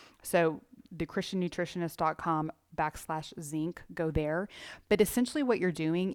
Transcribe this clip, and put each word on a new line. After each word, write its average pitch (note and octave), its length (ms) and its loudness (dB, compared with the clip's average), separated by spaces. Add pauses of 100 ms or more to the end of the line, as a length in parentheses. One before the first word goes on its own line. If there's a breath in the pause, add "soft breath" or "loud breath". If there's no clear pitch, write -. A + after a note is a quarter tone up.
(220 loud breath)
So D#3+ 400 2 (300)
the E3 120 -4
christian F#3 380 -2
nutritionist E3+ 540 -2
dot D#3+ 200 0
com D#3 360 0 (240)
backslash D#3 640 -4
zinc, D#3 420 -4 (100)
go D#3+ 200 -2
there. D#3 360 0 (400 loud breath)
But G#3+ 120 4
essentially B3 420 4
what A#3+ 160 4
you're F3+ 140 2
doing E3+ 420 0